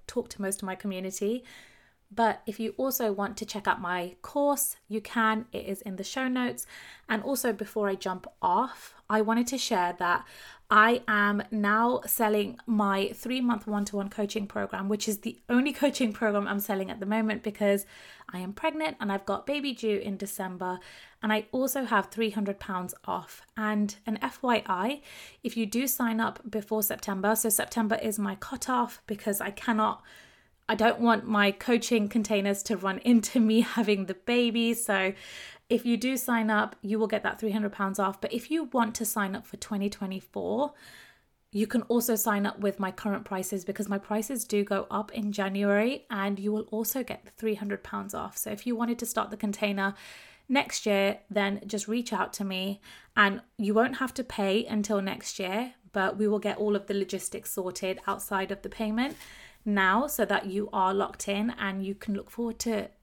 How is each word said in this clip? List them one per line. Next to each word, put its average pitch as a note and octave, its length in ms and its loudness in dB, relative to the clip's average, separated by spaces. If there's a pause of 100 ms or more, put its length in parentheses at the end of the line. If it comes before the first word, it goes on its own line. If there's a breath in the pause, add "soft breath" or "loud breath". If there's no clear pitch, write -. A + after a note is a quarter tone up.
talk - 240 -4
to - 120 -10
most G3 200 -2
of G3 40 -8
my F#3+ 100 -6
community. G3+ 680 -4 (640 loud breath)
But G#3+ 360 2
if G#3 140 -8
you A3 160 -4
also B3+ 360 0
want G3 260 -4
to G#3 80 -8
check G3+ 200 -6
out - 140 2
my F3+ 420 -2
course, C#4+ 540 0 (120)
you G#3+ 120 -4
can. A3 520 0
It - 140 -6
is G3 160 -6
in F#3+ 140 -8
the F#3+ 80 -6
show C4 240 -4
notes. B3 360 -2 (440 loud breath)
And A3 140 0
also, B3+ 300 0
before G#3 360 -2
I F#3+ 80 0
jump F#3 320 -6 (120)
off, G#3 540 0 (160)
I A3 100 4
wanted A3+ 280 2
to C4 100 -2
share F3+ 400 0
that F3 260 2 (460 loud breath)
I A3 380 8
am G#3 420 4
now A3 560 2
selling G#3+ 600 2
my G3+ 480 2
three-month A#3+ 520 0
one-to-one G3+ 440 -2
coaching G3+ 360 -2
program, G3 420 -4
which G#3+ 200 0
is G3+ 100 0
the - 300 -8
only B3+ 240 4
<laughs> - 100 -4
coaching B3+ 300 4
program G#3 340 2
I'm G3+ 140 -2
selling G3 280 -2
at F#3+ 120 -8
the F#3+ 60 -4
moment G#3+ 360 0
because G3+ 420 2 (440 loud breath)
I F3+ 100 -8
am F#3 140 -8
pregnant D#4 480 -2
and G#3 100 -2
I've G3 160 -2
got - 180 -2
baby C#4 280 -2
due G#3+ 260 0
in G3 180 -4
December. F#3 640 -6 (420 loud breath)
And G#3+ 120 0
I G#3+ 180 0
also C4 340 0
have G#3+ 260 2
three A3 200 0
hundred G3+ 300 -2
pounds F#3 340 -6 (120)
off. F3+ 360 -6 (140)
And G#3+ 400 0 (100)
an G#3+ 160 -4
F B3+ 180 -6
Y A#3 260 4
I, G#3+ 340 0 (420 loud breath)
if A#3 140 -4
you A3+ 100 0
do A#3+ 220 0
sign A3+ 320 0
up A3+ 280 -4
before G#3+ 340 -2
September, G3+ 520 0
so A3 140 2
September A3 520 2
is G#3+ 200 -2
my G3 160 -2
cutoff - 680 -2
because G#3 340 -2
I G3+ 100 -4
cannot, G#3+ 520 0 (640 loud breath)
I A3 80 2
don't A3 260 4
want A3+ 280 4
my G3+ 220 6
coaching A3+ 580 2
containers G3+ 560 2
to G#3+ 120 0
run F#3+ 220 -2
into A#3+ 400 6
me A3 220 6
<laughs> - 160 2
having G3 300 2
the F#3+ 80 -4
baby. A#3 580 2
So G3 400 0 (580 loud breath)
if A#3+ 160 2
you A#3 100 4
do B3 220 0
sign A#3 320 2
up, G#3+ 320 2
you G#3 160 0
will A3 80 2
get G#3 160 0
that - 180 -2
three A3 120 0
hundred G#3 200 0
pounds G3 260 -2
off. G3 220 0
But - 140 -6
if A#3 160 -4
you D#4+ 140 0
want A#3 320 0
to A3+ 100 -4
sign G3 280 -2
up A#3 120 -10
for - 100 -18
twenty G3+ 320 -2
twenty-four, G3 880 -4 (800 loud breath)
you G#3+ 140 0
can A#3 160 0
also A#3+ 340 2
sign G#3 280 2
up - 140 -4
with G3 200 0
my F#3+ 120 -2
current G3+ 340 -4
prices F#3+ 400 -6
because G3+ 240 -4
my G3 80 0
prices A3 480 -4
do G#3 180 2
go G3+ 280 -2
up G#3 220 -2
in G#3 200 -4
January, G3+ 800 2
and G3+ 280 -2
you G#3 140 -2
will G#3+ 180 -2
also A3+ 320 -2
get - 220 -8
the - 60 -20
three A3 240 -2
hundred G3+ 280 -6
pounds G3+ 300 -8
off. - 240 -8
So - 140 -6
if G#3 160 -8
you A#3+ 100 0
wanted A#3 220 0
to A#3 80 -6
start G#3 240 -2
the G#3+ 80 -10
container G3+ 560 0 (520 loud breath)
next - 380 0
year, G3 360 4 (100)
then G3+ 360 0
just G3+ 220 -4
reach A#3+ 240 -2
out F#3+ 220 -2
to G3+ 100 -4
me, F#3+ 360 -4 (360 loud breath)
and G3 240 6 (160)
you G#3 160 0
won't B3 240 4
have B3 180 -4
to B3+ 100 -4
pay G3+ 420 0
until G#3 340 0
next - 380 -6
year, G#3 340 -4 (200)
but F#3+ 260 0
we G#3+ 100 4
will G#3 100 2
get G#3 200 -2
all G#3 180 2
of G3+ 100 -2
the G3+ 80 -2
logistics F#3+ 580 -4
sorted F#3 540 -4
outside G3 440 -2
of G3 100 -8
the - 80 -10
payment A3+ 480 -2 (480 loud breath)
now G3+ 420 4
so A#3+ 200 0
that G3+ 180 2
you G3+ 300 -2
are F#3+ 180 4
locked - 340 -2
in G3+ 220 0 (100)
and G3 280 -2
you G3 80 -4
can G3+ 180 -6
look - 180 -4
forward A#3 280 -6
to G#3+ 280 -2 (160)